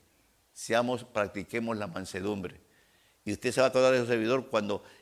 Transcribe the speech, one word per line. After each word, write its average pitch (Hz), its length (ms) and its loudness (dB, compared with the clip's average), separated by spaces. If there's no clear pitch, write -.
seamos, 120 520 -2
practiquemos 107 720 -4
la 104 100 -6
mansedumbre. 95 720 -6
Y 104 80 -4
usted 120 200 -2
se 131 80 2
va 127 60 6
a 127 40 4
acordar 131 220 6
de 127 80 4
su 117 60 0
servidor 117 420 0
cuando 101 340 -2